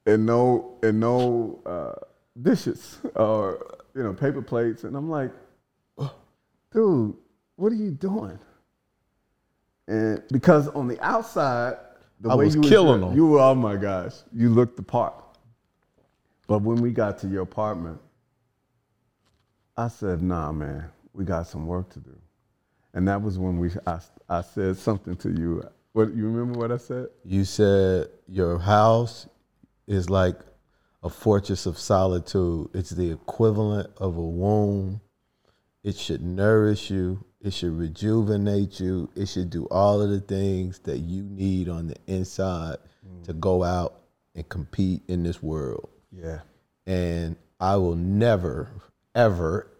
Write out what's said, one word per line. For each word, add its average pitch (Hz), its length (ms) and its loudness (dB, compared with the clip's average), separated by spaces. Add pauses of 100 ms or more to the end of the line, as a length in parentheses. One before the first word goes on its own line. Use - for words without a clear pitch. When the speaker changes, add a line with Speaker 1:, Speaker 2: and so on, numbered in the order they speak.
Speaker 1:
and 107 200 4
no, 120 560 2
and 110 180 4
no, 120 680 0
uh, 82 280 -8 (460)
dishes - 580 -2 (160)
or, 107 640 -2 (160)
you 131 80 -6
know, 104 100 -4
paper 139 300 -2
plates. 117 420 -2
And 117 120 -10
I'm 147 120 -6
like, 143 220 -4 (1400)
"Dude, 165 420 2 (420)
what 202 160 0
are 226 40 -4
you 208 140 -4
doing?" 143 480 -6 (1500)
And 110 440 -2
because 143 380 6
on 139 200 -6
the 117 120 -6
outside, 143 760 -2 (440)
the 113 100 -2
Speaker 2:
I 127 40 4
Speaker 1:
way 139 120 6
Speaker 2:
was 151 80 4
Speaker 1:
you 151 80 4
were 147 60 6
Speaker 2:
killing 160 320 8
Speaker 1:
dre-, 90 80 0
Speaker 2:
them. 123 80 2
Speaker 1:
you 160 100 8
were, 147 140 8
oh 131 140 8
my 110 220 0
gosh, 98 380 -4 (180)
you 120 180 2
looked 117 260 4
the 110 60 -12
part. 113 320 -2 (1300)
But 104 160 2
when 117 200 2
we 120 80 0
got 104 280 -2
to 98 100 -8
your 95 140 -4
apartment, 87 560 -6 (1800)
I 120 120 -4
said, 92 340 -4
"Nah, 82 300 -2
man, 76 380 -8 (220)
we 98 120 -8
got 85 220 -4
some 78 200 -10
work 90 240 -6
to - 100 -20
do." 65 140 -20 (800)
And 92 160 0
that 101 140 0
was 98 160 -4
when 92 200 -2
we, 87 120 -2 (160)
I, 85 120 -4 (300)
I 87 140 -2
said 95 340 -4
something 95 400 -4
to - 140 -6
you. 85 380 -4 (260)
What, 110 200 2
you 110 140 -2
remember 120 300 -4
what 117 120 -4
I 120 60 -2
said? 127 300 -10 (180)
Speaker 2:
You 98 200 0
said, 98 640 4 (200)
"Your 90 300 -2
house 110 680 4 (600)
is 95 220 0
like 92 300 2 (640)
a 82 80 -6
fortress 101 560 0
of 87 120 -6
solitude. 92 960 0
It's 95 180 -6
the 87 200 -4
equivalent 104 880 -2
of 92 180 -4
a 82 100 -6
womb. 101 720 0 (840)
It 101 140 -6
should - 260 -8
nourish 104 680 2
you. 95 320 -2 (200)
It 101 100 -4
should 85 260 -4
rejuvenate 101 1040 0
you. 92 340 -4
It 95 120 -6
should 90 240 -6
do 82 160 -6
all 101 340 2
of 104 80 0
the 101 120 0
things 95 600 -4
that 67 200 -6
you 90 240 -8
need 95 440 -2
on 82 200 -6
the - 80 -10 (100)
inside 92 720 -4 (280)
Speaker 1:
Mm. 90 180 -20
Speaker 2:
to 85 100 -12
go 92 300 2
out 87 360 -2 (340)
and 80 140 -12
compete 92 600 -2
in 90 160 -2
this 85 180 -6
world." 76 460 -6 (240)
Speaker 1:
Yeah. 82 280 -12 (460)
Speaker 2:
And 85 500 -2 (240)
I 95 160 2
will 90 200 2
never, 92 720 0 (460)
ever, 95 520 2 (140)